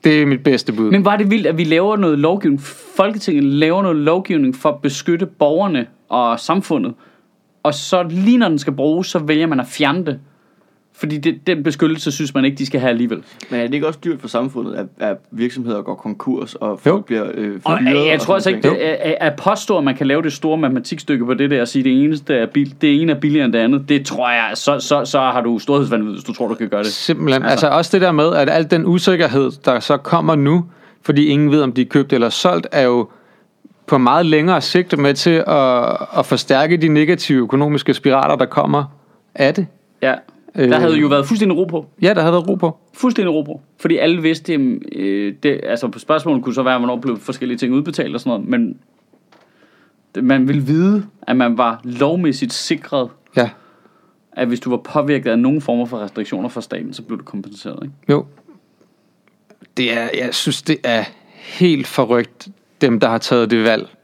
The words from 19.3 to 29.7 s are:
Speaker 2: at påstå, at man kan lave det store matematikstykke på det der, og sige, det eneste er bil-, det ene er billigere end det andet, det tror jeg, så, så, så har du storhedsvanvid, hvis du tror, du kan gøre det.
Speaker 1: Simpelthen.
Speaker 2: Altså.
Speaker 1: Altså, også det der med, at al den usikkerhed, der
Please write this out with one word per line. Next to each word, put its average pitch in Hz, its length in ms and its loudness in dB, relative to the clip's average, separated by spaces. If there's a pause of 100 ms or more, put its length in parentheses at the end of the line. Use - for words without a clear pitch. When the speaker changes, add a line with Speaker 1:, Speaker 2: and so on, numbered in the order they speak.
Speaker 2:
at 143 120 -10
påstå, 208 340 0
at 147 60 0
man 135 120 0
kan 139 100 -2
lave 143 160 2
det 156 100 -2
store 156 260 -2
matematikstykke 131 680 -2
på 127 80 0
det 139 160 0
der, 139 100 2
og 120 80 -2
sige, 135 160 -2
det 131 200 4
eneste 151 300 -2
er 113 120 0
bil-, 139 340 -2
det 147 220 4
ene 165 100 2
er 143 80 -2
billigere 147 240 2
end 117 80 2
det 117 60 2
andet, 139 300 0
det 143 180 0
tror 123 240 -2
jeg, 117 240 0
så, 139 260 0
så, 147 240 0
så 139 160 0
har 127 200 0
du 117 180 -2
storhedsvanvid, 123 540 0
hvis - 120 -10
du - 80 -10
tror, 117 160 -4
du 110 60 -4
kan 110 140 -6
gøre 104 140 -2
det. 107 100 -4
Speaker 1:
Simpelthen. 131 500 0
Speaker 2:
Altså. 123 100 0 (140)
Speaker 1:
Altså, - 20 4
også 165 280 2
det 185 40 4
der 180 120 2
med, 156 220 2
at 165 160 2
al 156 200 2
den 165 160 2
usikkerhed, 160 640 2 (140)
der 123 160 2